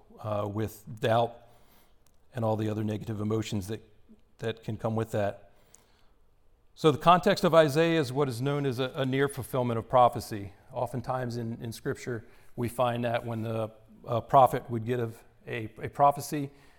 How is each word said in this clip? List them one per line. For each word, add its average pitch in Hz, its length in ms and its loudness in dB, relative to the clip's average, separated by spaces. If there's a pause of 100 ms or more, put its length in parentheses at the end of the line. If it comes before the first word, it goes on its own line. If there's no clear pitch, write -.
(220)
uh, 104 240 -4
with 104 380 -6 (160)
doubt 113 360 2 (960)
and 117 100 -4
all 110 120 2
the 110 120 -2
other 107 160 -2
negative 107 360 -6
emotions 107 480 -2
that, 110 120 -8 (580)
that 113 260 -8
can 110 120 -6
come 110 200 -2
with 113 160 -2
that. 104 380 -2 (1200)
So 160 160 4
the 123 80 0
context 180 460 4
of 160 100 4
Isaiah 160 460 4
is 127 120 -2
what 135 160 0
is 113 120 -6
known 143 240 -2
as 123 140 -2
a, 127 160 -4
a 143 100 -2
near 135 240 2
fulfillment 123 500 -2
of 110 100 -8
prophecy. 113 640 2 (200)
Oftentimes 123 640 -6
in, 113 240 -8
in 117 120 -10
Scripture, 123 520 -8 (320)
we 117 120 -2
find 120 360 -2
that 120 220 -2
when 113 160 -6
the, 113 280 -4 (360)
uh, 117 140 0
prophet 131 500 6
would 113 160 -4
give 117 360 -4 (240)
a, 120 220 -6 (140)
a 117 60 -8
prophecy, 143 640 2 (280)